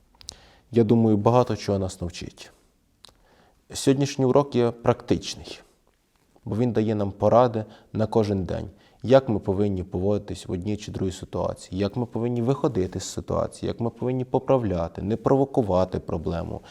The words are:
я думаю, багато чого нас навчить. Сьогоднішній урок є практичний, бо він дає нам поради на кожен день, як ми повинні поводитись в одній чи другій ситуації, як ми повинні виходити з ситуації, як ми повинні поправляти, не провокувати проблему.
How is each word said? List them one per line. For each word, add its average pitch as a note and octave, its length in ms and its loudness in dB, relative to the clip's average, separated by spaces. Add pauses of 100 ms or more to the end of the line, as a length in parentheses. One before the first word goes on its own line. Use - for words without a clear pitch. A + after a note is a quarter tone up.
(720)
я A2+ 140 4
думаю, A2 320 6
багато A#2 400 4
чого G2 220 -2
нас F#2+ 220 -6
навчить. - 500 -12 (1200)
Сьогоднішній C#3 500 0
урок C#3 300 2
є A#2+ 160 2
практичний, - 920 -4 (840)
бо G#2+ 120 -6
він A#2+ 160 0
дає A2 220 0
нам G2+ 160 -2
поради A2 540 4 (280)
на G#2+ 140 0
кожен G2+ 380 0
день, E2 260 -8 (320)
як C3 260 4
ми G#2 100 0
повинні F#2+ 440 -2
поводитись G2 640 -4
в - 60 -6
одній F#2+ 240 -4
чи - 160 -12
другій F#2+ 200 -4
ситуації, F2+ 680 -6
як G2 160 -2
ми B2 100 -4
повинні A#2+ 360 -4
виходити A2+ 580 -2
з - 40 -12
ситуації, - 640 -6
як F#2 120 -6
ми A2+ 100 -4
повинні B2+ 340 -6
поправляти, A2+ 800 -2
не G#2 140 -2
провокувати G#2+ 800 2
проблему. E2+ 640 -6 (100)